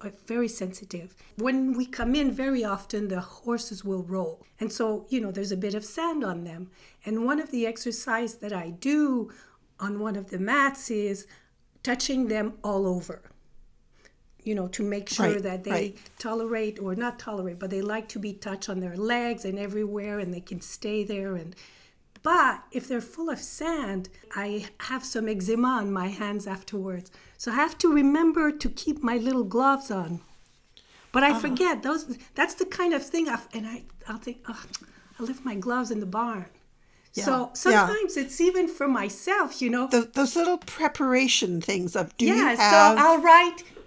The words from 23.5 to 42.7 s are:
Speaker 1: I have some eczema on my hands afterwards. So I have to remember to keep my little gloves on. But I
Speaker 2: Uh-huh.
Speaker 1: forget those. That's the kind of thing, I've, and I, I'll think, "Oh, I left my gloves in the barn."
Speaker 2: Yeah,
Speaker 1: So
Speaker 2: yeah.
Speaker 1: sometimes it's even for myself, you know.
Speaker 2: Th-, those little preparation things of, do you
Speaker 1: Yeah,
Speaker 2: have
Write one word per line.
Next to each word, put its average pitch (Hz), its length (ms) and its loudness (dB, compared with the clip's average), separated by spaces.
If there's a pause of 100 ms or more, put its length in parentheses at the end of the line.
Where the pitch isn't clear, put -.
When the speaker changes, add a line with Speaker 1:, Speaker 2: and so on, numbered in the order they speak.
Speaker 1:
I 202 300 -6 (160)
have 254 240 -6
some 220 240 -4
eczema 220 380 0
on 214 260 0
my 185 140 -2
hands 202 400 -6
afterwards. 190 640 -8 (260)
So - 140 -6
I 220 40 -2
have 302 220 2
to 330 160 6
remember 302 580 4
to 294 180 -2
keep - 340 -4
my 240 140 0
little 247 260 0
gloves 262 480 2
on. 170 300 -4 (920)
But 262 120 2
I 285 80 8
Speaker 2:
Uh-huh. - 80 0
Speaker 1:
forget 285 440 0
those. 285 340 -4 (180)
That's 302 200 0
the 370 100 0
kind 359 280 0
of 277 120 -2
thing, 330 240 -2
I've, 226 240 -6
and 220 140 -8
I, 233 160 -12 (260)
I'll 220 80 -8
think, 240 220 -12 (100)
"Oh, 214 120 -12 (580)
I 247 40 -8
left 254 220 -6
my 233 100 -6
gloves 240 360 -2
in 214 80 -4
the 208 60 -4
barn." 208 420 -4 (680)
Speaker 2:
Yeah, 208 120 -2
Speaker 1:
So 277 80 2
Speaker 2:
yeah. 247 200 -2
Speaker 1:
sometimes 415 640 4
it's 269 240 -2
even 359 260 4
for 285 200 -2
myself, 269 760 0
you 247 80 2
know. 247 180 0
Speaker 2:
Th-, 240 260 2
those 269 220 2
little 339 220 2
preparation 254 1040 2
things 185 340 -2
of, 170 220 -2
do 233 80 2
you 226 100 6
Speaker 1:
Yeah, 247 200 4
Speaker 2:
have 208 420 10